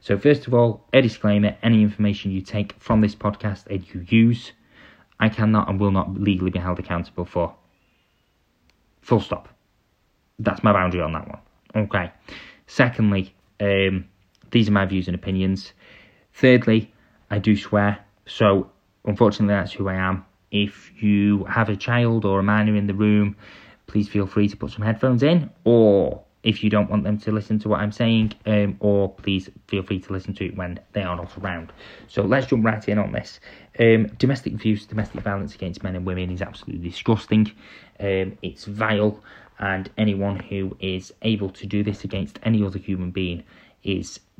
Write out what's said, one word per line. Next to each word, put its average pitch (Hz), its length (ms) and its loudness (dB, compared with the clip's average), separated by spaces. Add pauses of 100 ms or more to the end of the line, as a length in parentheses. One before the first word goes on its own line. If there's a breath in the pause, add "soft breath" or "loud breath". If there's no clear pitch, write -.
So 104 160 -2
first 143 280 2
of 120 80 -2
all, 120 380 2
a - 100 6
disclaimer, 104 600 2
any 113 180 6
information 104 500 0
you 95 100 -4
take 101 360 -6
from 110 220 0
this 104 160 2
podcast 104 520 -6
and 95 260 -6
you 90 160 -10
use, 117 420 4 (720 soft breath)
I 107 80 4
cannot 107 400 2
and 95 100 -2
will 101 120 2
not 95 220 0
legally 92 380 0
be 90 80 -4
held 90 200 -4
accountable 87 440 -6
for. 85 320 -4 (1400)
Full 110 220 2
stop. - 260 -10 (920)
That's 104 220 -2
my 107 120 4
boundary 90 260 0
on 80 140 -4
that 78 120 -8
one. - 140 -16 (460)
Okay. 98 260 -4 (560 loud breath)
Secondly, 107 680 0 (280)
um, 98 480 0 (420)
these 113 160 4
are 104 60 2
my 98 120 2
views 92 220 -2
and 87 80 -4
opinions. 95 560 -2 (600 soft breath)
Thirdly, 120 580 4 (400 soft breath)
I 104 80 0
do 104 160 2
swear, 104 440 0 (260)
so 101 440 2 (360)
unfortunately 104 500 2
that's 98 160 -4
who 98 160 -6
I 92 80 -4
am. 92 300 -2 (260)
If 104 480 -4
you 101 440 2
have 113 260 -2
a 101 60 -2
child 117 500 0
or 98 140 2
a 98 40 0
minor 107 320 2
in 101 120 0
the 98 80 -4
room, 104 400 2 (500 loud breath)
please 104 240 -2
feel 101 160 0
free 104 220 0
to - 100 -4
put - 140 -8
some 107 100 -10
headphones 113 400 0
in, 156 300 2 (120)
or 107 600 4 (180)
if 110 220 -2
you 104 80 2
don't 104 180 2
want 104 140 0
them 104 160 -2
to 110 120 -4
listen 107 280 -2
to 107 100 -6
what 90 120 0
I'm 104 100 -2
saying, 110 420 0 (140)
um, 101 320 0
or 101 340 0
please 95 340 -4 (200)
feel 95 160 -6
free 92 160 -4
to - 120 -12
listen 98 220 -8
to 92 140 -8
it 92 100 -10
when 90 220 -10 (140)
they 101 100 -4
are 90 120 -4
not 87 220 -12
around. 87 340 -10 (360 loud breath)
So - 160 -4
let's 127 240 0
jump 113 180 2
right 110 240 -2
in 104 80 0
on 101 140 -2
this. - 280 -8 (400 loud breath)
Um, 113 280 6 (100)
domestic 131 360 0
abuse, 107 340 -2
domestic 107 340 -6
violence 98 320 -6
against 90 300 -10
men 92 120 -6
and 90 80 -6
women 90 280 -4
is 90 100 -8
absolutely - 480 -10
disgusting. 110 640 0 (480 loud breath)
Um, 95 420 -2
it's - 240 -12
vile, 104 580 0 (360 loud breath)
and 95 280 -4 (120)
anyone 98 400 0
who 95 400 -6
is 92 420 -8
able 104 300 -2
to - 160 -16
do 101 160 -2
this 104 220 -4
against - 360 -8
any 110 240 0
other 95 140 -6
human 90 320 -6
being 87 320 -6 (400 soft breath)
is 92 360 -6 (200)